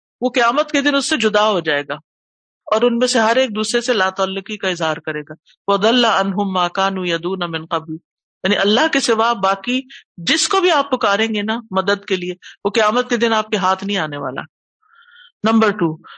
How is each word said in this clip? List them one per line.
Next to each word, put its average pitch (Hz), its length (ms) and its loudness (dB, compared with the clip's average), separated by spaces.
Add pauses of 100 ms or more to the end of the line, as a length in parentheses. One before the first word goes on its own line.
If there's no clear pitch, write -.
(220)
وہ 254 80 2
قیامت 247 420 0
کے 285 100 2
دن 277 140 0
اس 269 140 -2
سے 311 80 0
جدا 214 320 2
ہو 196 100 0
جائے 151 300 -2
گا 143 40 -8 (720)
اور 220 160 0
ان 233 160 4
میں 247 100 2
سے 247 120 0
ہر 220 160 2
ایک 254 200 2
دوسرے 214 260 0
سے 247 120 0
لا 190 160 2
تعلقی 190 480 -4
کا 202 100 -6
اظہار 160 300 -2
کرے 151 240 -6
گا۔ 147 120 -16 (340)
وَضَلَّ 220 400 4
عَنْهُمْ 196 460 0
مَا 180 140 2
كَانُوا 190 400 -2
يَدْعُونَ 175 380 -2
مِن 165 200 -6
قَبْلُ، 160 280 -6 (500)
یعنی 196 140 0
اللہ 214 360 2
کے 277 60 2
سوا 233 340 2
باقی 196 480 -2 (360)
جس 233 300 -2
کو 381 140 0
بھی 359 100 4
آپ 285 200 0
پکاریں 220 420 0
گے 208 80 -2
نا 220 180 -4 (120)
مدد 190 340 0
کے 190 100 -2
لیے، 180 180 -4 (320)
وہ 202 40 -2
قیامت 220 400 0
کے 240 80 0
دن 226 160 0
آپ 214 160 0
کے 214 80 -2
ہاتھ 190 260 0
نہیں 202 140 -4
آنے 151 200 -4
والا۔ 143 240 -6 (1120)
نمبر 220 200 4
ٹو، 165 260 -2 (200)